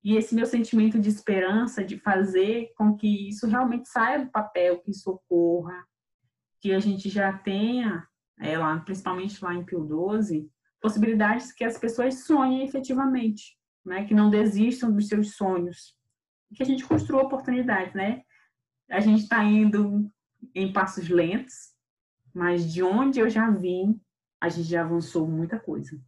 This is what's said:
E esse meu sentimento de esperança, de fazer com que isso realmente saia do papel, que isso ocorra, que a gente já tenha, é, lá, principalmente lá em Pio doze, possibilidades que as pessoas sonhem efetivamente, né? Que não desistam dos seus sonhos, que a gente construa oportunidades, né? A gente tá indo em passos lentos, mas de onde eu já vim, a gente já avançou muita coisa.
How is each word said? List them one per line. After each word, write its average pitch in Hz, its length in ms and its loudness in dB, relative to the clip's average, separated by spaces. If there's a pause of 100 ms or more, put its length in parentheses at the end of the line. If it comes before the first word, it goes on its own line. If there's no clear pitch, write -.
E 208 100 4
esse 220 200 0
meu 233 100 2
sentimento 226 540 2
de 208 100 2
esperança, 208 720 0
de 175 140 -8
fazer 196 800 0
com 214 180 4
que 208 320 -2
isso 208 200 -6
realmente 240 420 0
saia 262 340 0
do 254 60 -10
papel, 180 500 0
que 202 120 -10
isso 190 180 -8
ocorra, 175 760 -2 (800)
que 196 100 -2
a 190 80 2
gente 196 300 -2
já 196 260 0
tenha, 208 720 -2 (320)
é, 156 160 -4
lá, 160 260 0
principalmente 190 600 -8
lá 175 120 -4
em 175 100 -8
Pio 175 180 -6
doze, 170 640 -2 (320)
possibilidades 214 720 0
que - 120 -8
as 226 160 -6
pessoas 247 440 -2
sonhem 262 400 2
efetivamente, 262 920 -2 (260)
né? 190 220 -6
Que 208 80 0
não 208 160 6
desistam 214 640 2
dos 208 160 2
seus 208 280 -2
sonhos, 180 600 -4 (580)
que - 80 -10
a 254 40 -2
gente 262 200 -2
construa 285 380 0
oportunidades, 247 720 -2
né? 208 260 -2 (680)
A 190 80 0
gente 214 280 4
tá 226 160 2
indo 208 640 4 (460)
em 190 180 -4
passos 190 380 -2
lentos, 175 640 -2 (580)
mas 175 400 -2
de 175 120 -2
onde 247 360 2
eu 226 80 4
já 220 220 2
vim, 185 500 0 (400)
a 165 100 0
gente 170 200 -4
já 170 120 0
avançou 165 460 -2
muita 165 320 -4
coisa. 147 480 -10